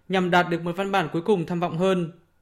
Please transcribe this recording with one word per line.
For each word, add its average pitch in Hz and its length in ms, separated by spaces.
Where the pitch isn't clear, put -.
nhằm 185 220
đạt 180 200
được 170 120
một 170 140
văn 196 160
bản 180 200
cuối 165 100
cùng 175 240
tham 175 140
vọng 165 180
hơn. 180 340